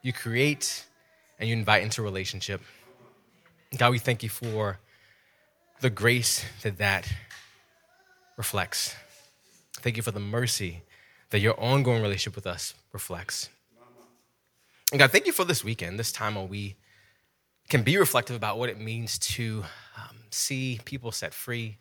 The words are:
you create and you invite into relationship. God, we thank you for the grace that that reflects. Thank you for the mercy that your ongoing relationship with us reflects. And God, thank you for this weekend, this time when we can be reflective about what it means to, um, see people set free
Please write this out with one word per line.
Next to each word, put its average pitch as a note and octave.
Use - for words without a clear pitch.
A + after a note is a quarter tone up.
you B2+
create C3
and A2+
you A#2
invite G#2+
into A2
relationship. F#2+
God, A#2+
we B2+
thank A#2
you A2+
for G#2+
the C3
grace A#2
that G2+
that G2
reflects. -
Thank A#2
you A#2
for A2+
the G#2+
mercy G2+
that G#2
your A2
ongoing B2
relationship G2+
with G2+
us F2
reflects. -
And C#3+
God, C3+
thank G#3
you F#4
for F#3
this D#3+
weekend, G2+
this A2+
time G#2+
when F#2+
we G2+
can C3
be C#3
reflective B2
about G#2+
what B2
it G2+
means A2+
to, A2
um, -
see C3
people B2
set -
free A2+